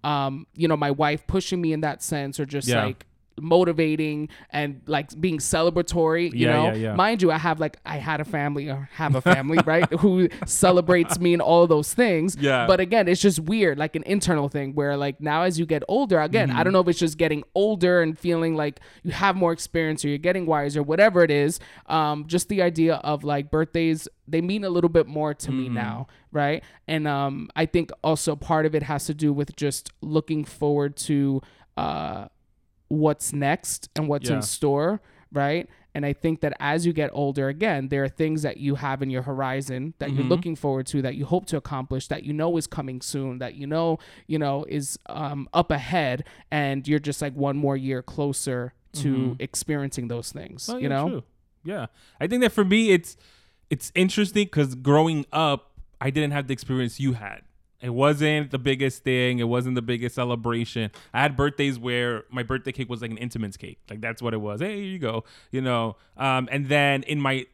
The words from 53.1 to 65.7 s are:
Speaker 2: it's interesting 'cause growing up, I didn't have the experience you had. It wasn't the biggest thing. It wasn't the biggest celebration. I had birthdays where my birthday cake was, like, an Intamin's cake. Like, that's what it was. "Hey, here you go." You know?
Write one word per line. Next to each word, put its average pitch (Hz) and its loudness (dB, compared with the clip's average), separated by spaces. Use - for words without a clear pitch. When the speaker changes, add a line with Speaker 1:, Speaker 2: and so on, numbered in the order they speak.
Speaker 2:
it's - -4
interesting 190 2
'cause 139 0
growing 147 4
up, 147 0
I 131 -2
didn't 147 0
have 143 -4
the 135 -2
experience 127 -4
you 135 0
had. 107 -10
It 123 -6
wasn't 147 2
the 135 -2
biggest 135 0
thing. 123 2
It 117 0
wasn't 123 0
the 123 -2
biggest 120 -4
celebration. 117 -2
I 123 0
had 143 2
birthdays 139 0
where 120 -4
my 123 -6
birthday 131 -6
cake 123 -8
was, 117 -8
like, 113 -10
an 110 -10
Intamin's 113 -8
cake. - -16
Like, 107 -12
that's 113 -8
what 117 -2
it 107 -4
was. 104 -6
"Hey, 208 -6
here - -10
you 190 -10
go." 113 -4
You 131 -4
know? 117 -2